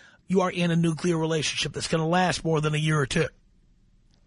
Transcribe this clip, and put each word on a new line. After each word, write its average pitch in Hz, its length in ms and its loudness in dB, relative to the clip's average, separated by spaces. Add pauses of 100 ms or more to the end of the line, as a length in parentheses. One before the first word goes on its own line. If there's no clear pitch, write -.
(280)
you 185 140 2
are 180 100 0
in 175 200 0
a 165 40 2
nuclear 165 420 0
relationship 160 560 -2
that's - 140 -6
gonna 160 200 0
last 175 380 0
more 156 160 2
than 151 140 0
a - 20 -2
year 156 220 2
or 135 80 2
two? 160 200 0 (1000)